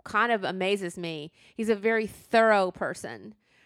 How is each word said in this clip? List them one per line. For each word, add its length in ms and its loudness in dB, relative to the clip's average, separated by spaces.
kind 280 2
of 100 0
amazes 540 -2
me. 360 -10
He's 140 -4
a 80 2
very 300 0
thorough 640 4
person. 640 -8